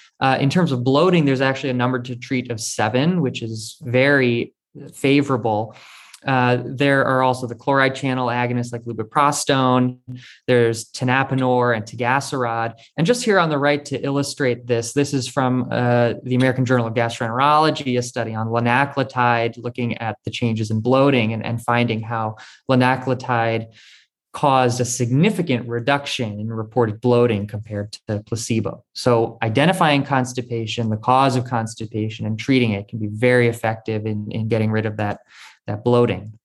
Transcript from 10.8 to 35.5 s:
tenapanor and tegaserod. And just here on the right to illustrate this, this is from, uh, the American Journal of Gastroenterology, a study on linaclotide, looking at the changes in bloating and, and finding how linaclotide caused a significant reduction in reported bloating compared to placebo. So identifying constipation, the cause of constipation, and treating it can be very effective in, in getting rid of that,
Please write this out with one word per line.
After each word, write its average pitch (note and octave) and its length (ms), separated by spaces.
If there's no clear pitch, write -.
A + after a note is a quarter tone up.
tenapanor B2+ 920
and G#2 80
tegaserod. A#2+ 880
And E3 100
just A#3+ 160
here G3+ 160
on E3 100
the D3+ 100
right C#3+ 260
to B2+ 200
illustrate C3+ 640
this, A#2 260
this C#3+ 220
is B2+ 140
from, B2+ 420
uh, A#2+ 440
the B2+ 100
American B2+ 300
Journal A#2+ 240
of A2 60
Gastroenterology, C3 1000
a B2 60
study A2+ 320
on A2 140
linaclotide, A#2+ 1120
looking A#2+ 360
at A2 260
the A#2 80
changes A2 400
in A2 80
bloating B2+ 520
and, A2+ 120
and A#2 180
finding A#2+ 380
how A2 360
linaclotide B2 1000
caused B2+ 480
a A#2+ 40
significant B2+ 840
reduction A#2+ 720
in G#2+ 80
reported A2 520
bloating A#2+ 460
compared G#2 460
to G#2 340
placebo. A2 580
So A#2 480
identifying C#3+ 600
constipation, A#2+ 880
the A2 60
cause B2+ 400
of B2 80
constipation, A2 840
and A2 100
treating B2 360
it G2+ 160
can A#2 100
be G#2+ 80
very A#2+ 420
effective A2+ 580
in, G#2 260
in A2 160
getting A2 240
rid A2 140
of G#2+ 120
that, G#2 220